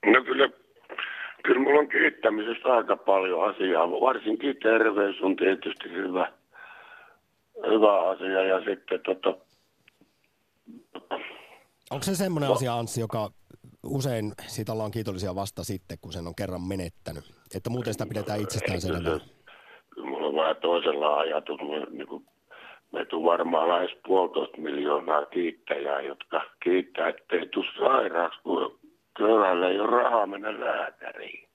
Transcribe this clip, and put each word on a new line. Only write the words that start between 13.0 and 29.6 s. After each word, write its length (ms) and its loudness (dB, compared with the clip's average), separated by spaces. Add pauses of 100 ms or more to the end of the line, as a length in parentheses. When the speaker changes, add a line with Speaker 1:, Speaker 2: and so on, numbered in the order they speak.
Speaker 2:
joka 300 -4 (560)
usein 460 -4 (140)
siitä 260 -8
ollaan 180 -4
kiitollisia 440 -4
vasta 300 -6
sitten, 360 -10
kun 120 -14
sen 140 -8
on 80 -10
kerran 280 -6
menettänyt? 600 -8 (300)
Että 160 -6
muuten 240 -4
sitä 120 -6
pidetään 340 -4
itsestäänselvänä. 800 -4 (760)
Speaker 1:
Kyllä 140 -10
mulla 200 -4
on 80 -2
vähän 200 2
toisella 600 2
ajatus. 440 -2
Me, 260 -6 (100)
niinku, 260 -12 (680)
me 120 -6
tuu 200 -4
varmaan 440 4
lähes 220 2 (160)
puolitoista 540 0
miljoonaa 640 -2
kiittäjää, 760 -4
jotka 420 -6 (220)
kiittää, 440 0
ettei 400 -4
tuu 160 -4 (140)
sairaaksi, 640 2
kun 380 -2 (380)
köyhällä 500 6